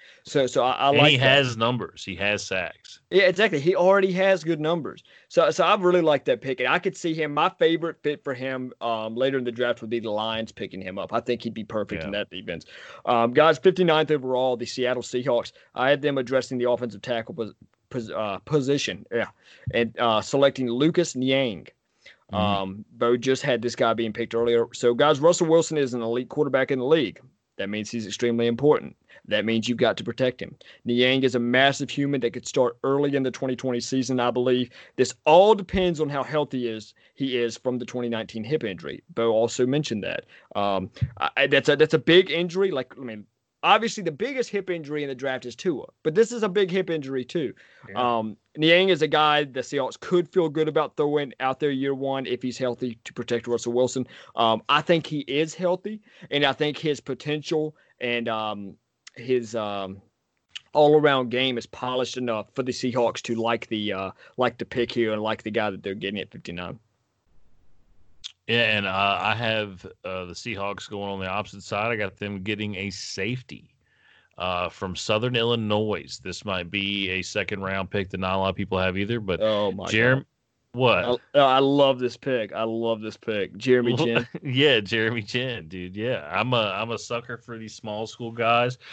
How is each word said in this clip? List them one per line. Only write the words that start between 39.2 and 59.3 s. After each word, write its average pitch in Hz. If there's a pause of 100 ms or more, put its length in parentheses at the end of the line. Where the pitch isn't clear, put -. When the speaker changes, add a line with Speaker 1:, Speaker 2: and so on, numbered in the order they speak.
Speaker 1:
also 117
mentioned 127
that. - (280)
Um, 98 (280)
I, -
I, 139
that's 139
a, 147
that's 151
a 156
big 180
injury. 175
Like, 160
I -
mean, 113 (380)
obviously 214
the 165
biggest 240
hip 196
injury 151
in 139
the 135
draft 131
is 117
Tua, 151 (180)
but 156
this 220
is 233
a 214
big 190
hip 185
injury 135
too. 131 (360)
Speaker 2:
Yeah. 120
Speaker 1:
Um, 110 (200)
Niang 170
is 160
a 156
guy 151
the 131
Seahawks 127
could 175
feel 170
good 156
about 147
throwing 147
out 131
there 147
year 139
one 135
if 120
he's 123
healthy 123
to -
protect 117
Russell 117
Wilson. 123 (300)
Um, 113
I 147
think 165
he 151
is 151
healthy, 185 (300)
and 143
I 139
think 147
his 151
potential 151 (260)
and, 120
um, 107 (420)
his, 120